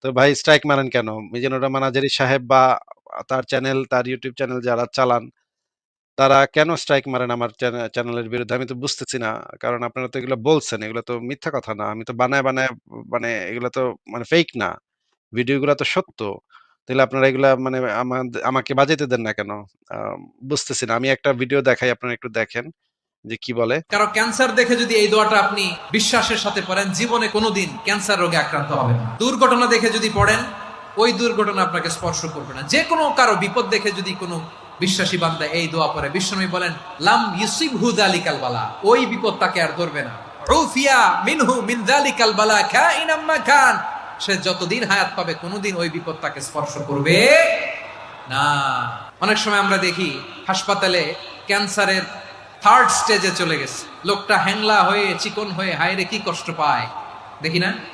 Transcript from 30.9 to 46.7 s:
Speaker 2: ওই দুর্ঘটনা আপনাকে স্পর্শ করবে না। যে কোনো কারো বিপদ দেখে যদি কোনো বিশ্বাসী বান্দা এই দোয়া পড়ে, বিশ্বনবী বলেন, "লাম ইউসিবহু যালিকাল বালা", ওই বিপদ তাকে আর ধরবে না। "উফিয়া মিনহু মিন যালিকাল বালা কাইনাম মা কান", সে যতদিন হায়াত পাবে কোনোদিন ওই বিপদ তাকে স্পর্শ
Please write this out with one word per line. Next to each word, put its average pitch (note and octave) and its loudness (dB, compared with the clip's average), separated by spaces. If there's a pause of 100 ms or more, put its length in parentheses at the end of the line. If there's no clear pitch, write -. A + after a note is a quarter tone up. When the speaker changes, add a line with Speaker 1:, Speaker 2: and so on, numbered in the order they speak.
Speaker 2:
ওই A#3 4
দুর্ঘটনা G#3 0
আপনাকে E3+ -2
স্পর্শ E3 -4
করবে C#3+ -10
না। C3 -10
যে B3+ 2
কোনো D#4+ 0
কারো B3 6
বিপদ G3 -2
দেখে G#3 0
যদি F#3 -6
কোনো E3+ -6 (380)
বিশ্বাসী F#3 0
বান্দা D#3+ 0
এই E3 -2
দোয়া D#3+ 0
পড়ে, D3 -2
বিশ্বনবী F#3+ -2
বলেন, F3 -2 (260)
"লাম G3+ 2
ইউসিবহু A#3 -2
যালিকাল F3 2
বালা", A#2+ -4
ওই A#3+ 4
বিপদ G3+ -2
তাকে F3+ 0
আর D#3+ 2
ধরবে D3+ -4
না। B2 -8 (440)
"উফিয়া C4 4
মিনহু B3+ 2
মিন A3 -2
যালিকাল B3+ 4
বালা G#3+ 4
কাইনাম D#4 2
মা D#4 2
কান", C4 6 (420)
সে F#3+ -2
যতদিন F#3 -2
হায়াত F#3+ 2
পাবে E3+ -4
কোনোদিন F#3+ -6
ওই E3+ -2
বিপদ E3 -8
তাকে C#3 -6
স্পর্শ C#3+ -6